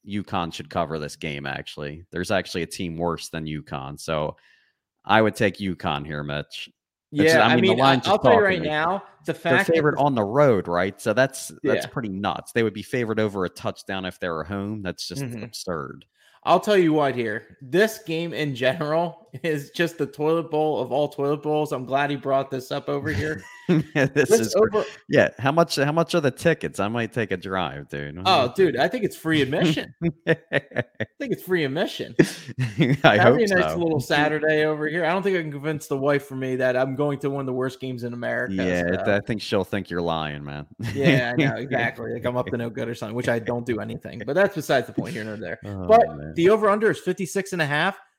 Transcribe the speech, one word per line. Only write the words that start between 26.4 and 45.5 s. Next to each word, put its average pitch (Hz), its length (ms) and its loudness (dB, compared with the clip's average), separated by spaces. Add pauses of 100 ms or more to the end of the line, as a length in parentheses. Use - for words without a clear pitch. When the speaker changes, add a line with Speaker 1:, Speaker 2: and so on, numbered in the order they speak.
Speaker 1:
I 98 80 0
might 113 260 -4
take 113 160 -2
a 95 80 -2
drive, 85 500 -6
dude. 73 380 -10
Speaker 2:
Oh, 165 300 4
dude, 185 220 4
I 147 100 2
think 226 160 -2
it's - 120 -4
free 156 280 0
admission. 151 500 0 (100)
Speaker 1:
<laughs> 165 240 -4
Speaker 2:
I 160 80 4 (840)
think 254 140 -4
it's - 100 -6
free 180 220 0
admission. 139 520 -4
Speaker 1:
<laughs> - 20 0
I 127 840 2
Speaker 2:
That'd 104 180 8
Speaker 1:
hope 123 160 8
Speaker 2:
be 233 60 4
a 208 40 2
nice 185 260 2
Speaker 1:
so. - 40 -2
Speaker 2:
little 165 220 0
Saturday 151 680 2
over 151 220 0
here. 165 180 -2
I 156 80 2
don't 196 80 0
think 190 160 0
I 170 60 0
can 151 80 -6
convince 143 340 -6
the 139 120 -2
wife 143 280 2
for 135 100 -12
me 131 200 -2
that 127 200 2
I'm 131 200 2
going 143 240 0
to 143 100 -2
one 139 120 -4
of 135 40 -4
the 127 80 -4
worst 131 260 -2
games 127 240 -8
in 120 100 -6
America, 120 420 -4
Speaker 1:
Yeah, 90 320 0
it, 90 180 0
Speaker 2:
so 101 100 2
Speaker 1:
I 104 40 2
think 107 200 -4
she'll 98 240 0
think 95 280 -6
you're 87 100 -2
lying, 78 420 -4
man. 73 220 -10 (300)
Speaker 2:
Yeah, 131 420 2
I - 20 0
know, 139 160 2
Speaker 1:
<laughs> - 20 -8
Speaker 2:
exactly. 117 540 -4
Like, 117 140 -6
I'm 123 120 0
up 123 100 -2
to 123 100 -4
no 117 140 -4
good 117 180 -6
or 117 60 -6
something, 110 200 -8
which 123 140 -2
I 117 80 2
don't 120 300 -4
do 113 120 -2
anything, 110 460 -10
but 135 80 -4
that's 190 220 2
besides 143 320 0
the 107 60 -16
point 104 200 -6
here 107 100 -8
nor 107 140 -8
there. 87 260 -10